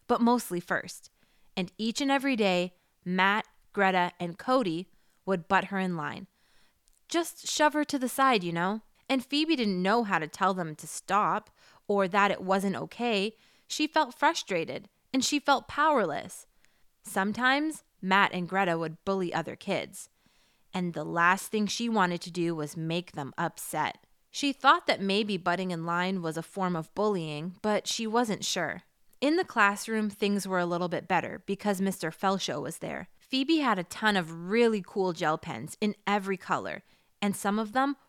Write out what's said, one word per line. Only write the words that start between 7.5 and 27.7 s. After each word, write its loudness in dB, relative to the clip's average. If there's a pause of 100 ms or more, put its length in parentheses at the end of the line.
her 2
to -2
the -2
side, 2
you -2
know? 0 (260)
And 0
Phoebe 0
didn't 0
know 4
how 2
to -2
tell 0
them -4
to -16
stop -2 (360)
or 2
that 4
it -4
wasn't 2
okay. -2 (320)
She -2
felt 2
frustrated -2 (260)
and 2
she 0
felt 2
powerless. 0 (600)
Sometimes 0 (180)
Matt 4
and -4
Greta 2
would -6
bully -2
other -4
kids. -6 (680)
And -2
the -6
last 2
thing 0
she -4
wanted 2
to -14
do 0
was -6
make -4
them -8
upset. -4 (340)
She -2
thought 4
that 2
maybe 0
butting -2
in -6
line -2
was -4
a -6
form -2
of -6
bullying, -2
but 0